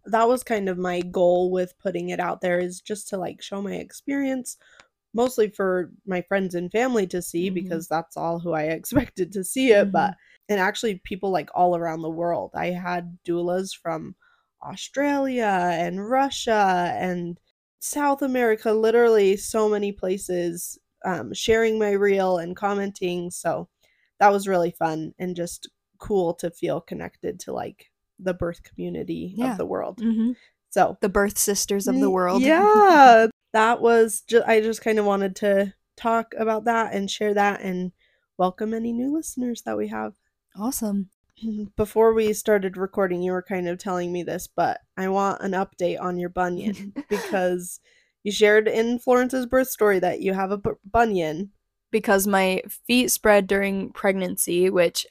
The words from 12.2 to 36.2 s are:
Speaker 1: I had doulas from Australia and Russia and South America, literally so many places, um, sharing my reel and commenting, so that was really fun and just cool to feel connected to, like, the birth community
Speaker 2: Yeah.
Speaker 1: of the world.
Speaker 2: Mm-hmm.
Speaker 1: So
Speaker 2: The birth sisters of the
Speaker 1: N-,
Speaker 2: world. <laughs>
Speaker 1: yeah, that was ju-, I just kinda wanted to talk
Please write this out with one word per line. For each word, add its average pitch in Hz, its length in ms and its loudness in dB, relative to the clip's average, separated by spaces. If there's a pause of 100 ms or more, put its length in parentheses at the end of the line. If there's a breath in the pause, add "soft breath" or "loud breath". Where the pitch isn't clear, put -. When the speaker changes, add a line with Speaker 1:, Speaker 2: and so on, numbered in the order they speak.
Speaker 1:
I 170 140 -4
had 175 500 -6 (100)
doulas 180 480 -2
from 160 400 -10 (600)
Australia 247 1000 0
and 175 360 -4
Russia 208 880 0
and 175 420 -4 (400)
South 285 420 -2
America, 240 500 0
literally 220 640 4
so 214 320 -2
many 208 240 0
places, 180 840 -6 (260)
um, 170 300 -6
sharing 220 460 2
my 208 120 0
reel 196 460 2
and 175 180 -6
commenting, 196 760 -4
so 170 360 -6 (520)
that 202 120 8
was 196 160 0
really 175 240 0
fun 160 460 -4
and 180 180 -8
just 170 320 -10 (300)
cool 180 380 0
to 170 160 -6
feel 156 280 -4
connected 180 600 -10
to, - 140 -14
like, - 380 -12 (280)
the 185 140 -6
birth 175 300 -8
community 175 720 -10
Speaker 2:
Yeah. 247 180 -4
Speaker 1:
of 190 40 -8
the - 80 -6
world. - 320 -8
Speaker 2:
Mm-hmm. 226 360 -2 (360 loud breath)
Speaker 1:
So 185 320 2
Speaker 2:
The 220 80 0
birth 202 300 0
sisters 202 480 -2
of 254 80 0
the 269 60 2
Speaker 1:
N-, 269 100 2
Speaker 2:
world. 185 300 2
<laughs> - 20 2
Speaker 1:
yeah, 320 840 8 (240)
that 220 300 2
was 233 400 4
ju-, 226 240 2
I 220 160 4
just 220 220 -2
kinda 220 200 2
wanted 196 340 0
to 196 360 0 (240)
talk 226 400 -2